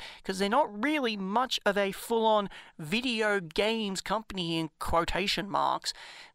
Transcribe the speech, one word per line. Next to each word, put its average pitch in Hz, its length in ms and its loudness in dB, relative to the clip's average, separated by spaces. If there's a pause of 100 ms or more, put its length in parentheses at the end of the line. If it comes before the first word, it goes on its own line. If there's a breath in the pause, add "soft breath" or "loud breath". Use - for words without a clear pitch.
(240 loud breath)
'cause 190 160 -4
they're 202 80 2
not 220 340 2
really 269 340 0
much 202 480 0
of 202 140 4
a 196 140 2
full-on 220 580 2 (260 loud breath)
video 214 640 0
games 202 600 0
company 185 580 -2
in 160 120 -2 (100)
quotation 170 680 0
marks. 143 440 0 (420 loud breath)